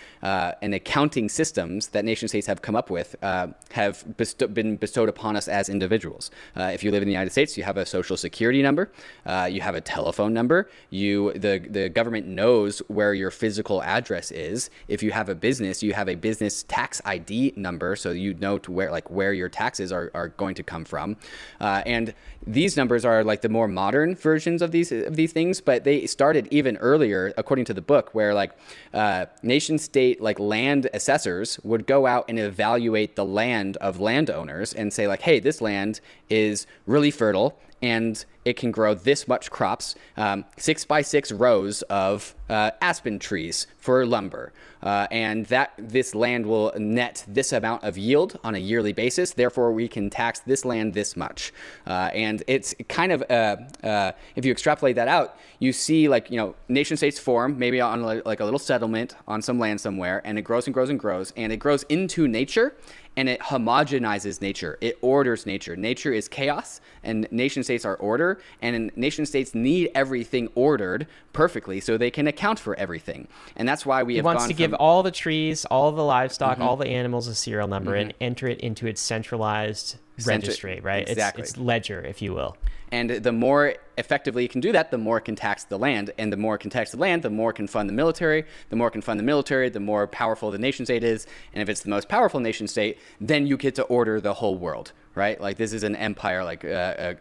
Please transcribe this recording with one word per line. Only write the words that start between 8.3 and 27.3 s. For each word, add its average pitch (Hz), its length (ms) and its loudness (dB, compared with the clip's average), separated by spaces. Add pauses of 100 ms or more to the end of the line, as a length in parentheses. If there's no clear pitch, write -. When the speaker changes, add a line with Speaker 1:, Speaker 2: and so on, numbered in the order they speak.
Speaker 1:
number, 143 300 2 (340)
uh, 92 240 0
you 92 120 -4
have 101 120 -2
a 82 80 -6
telephone 104 520 -2
number, 120 360 2 (220)
you, 101 420 0
the, 98 360 0
the 98 200 -2
government 110 380 -2
knows 104 600 2
where 104 280 2
your 95 160 -2
physical 104 500 -2
address 95 500 -2
is. 85 380 -6 (180)
If 104 140 -4
you 104 100 0
have 104 180 -4
a 95 60 -4
business, 107 460 -2
you 104 120 0
have 98 160 -2
a - 60 -2
business 107 480 -2
tax - 400 -4
I 98 140 -4
D 110 380 -2
number, 90 400 -4
so 95 160 -4
you 92 240 -4
know 98 240 -2
to - 120 -12
where, 90 200 -2
like, 82 180 -6
where 98 240 0
your 92 160 -4
taxes 104 420 -4
are, 87 220 -4
are 85 140 -6
going 95 240 -4
to 90 120 -10
come 82 200 -10
from. 80 320 -6 (460)
Uh, 101 240 2
and 117 280 -2 (320)
these 156 300 0
numbers 120 300 2
are, 113 180 6
like, 107 180 0
the 117 60 2
more 110 220 2
modern 117 460 2
versions 165 460 2
of 170 100 2
these, 170 200 2
of 120 240 -2
these 160 160 2
things, 175 300 0
but - 240 2
they 139 200 4
started 143 460 4
even 135 260 4
earlier, 110 600 4